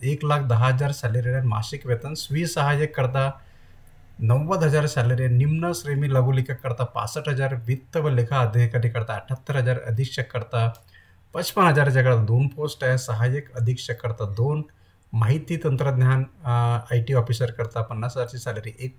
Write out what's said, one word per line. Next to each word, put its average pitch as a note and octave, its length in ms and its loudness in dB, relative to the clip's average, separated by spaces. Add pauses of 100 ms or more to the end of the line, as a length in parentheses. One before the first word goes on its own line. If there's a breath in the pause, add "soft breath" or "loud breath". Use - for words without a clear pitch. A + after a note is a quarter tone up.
एक C#3 220 -2
लाख D3 160 2
दहा A#2+ 260 4
हजार C3 240 2
salary B2 380 -2
आहे, B2+ 140 0
मासिक A2+ 440 -4
वेतन. B2+ 280 -4
स्वी D#3 320 -4
सहाय्यक D3 500 0
करता C3+ 340 0 (880 soft breath)
नव्वद D3+ 460 2
हजार D3 220 4
salary B2+ 380 0
आहे, B2 80 2
निम्न D#3 420 2
श्रेणी C#3+ 360 -2
लघुलेखक C3 540 2
करता B2 200 -4
पासष्ट A#2+ 440 -4
हजार, C3+ 260 -2 (120)
वित्त - 300 -4
व D3+ 120 0
लेखा B2+ 320 2
अधिकारी A#2 480 2
करता A2+ 260 -4
अठ्ठ्याहत्तर C3 420 -6
हजार, B2+ 300 0
अधीक्षक B2+ 460 -2
करता A#2 400 -2 (600 loud breath)
पचपन F3+ 280 0
हजाराच्या C#3 400 6
घरात B2 160 6
दोन A#2 300 2
पोस्ट D3+ 360 -6
आहे, B2+ 140 2
सहाय्यक B2+ 580 -2
अधीक्षक A#2+ 460 -4
करता A2+ 220 -6
दोन, B2+ 380 -2 (500 soft breath)
माहिती C3+ 520 0
तंत्रज्ञान, C3 600 2 (200)
अ, C3+ 40 -4 (440)
आयटी A#2+ 220 0
ऑफिसर A#2+ 360 0
करता A#2 320 -6
पन्नास A2+ 340 -6
हजारची B2 220 -6
सॅलरी A2 400 -8
एक C3 200 -10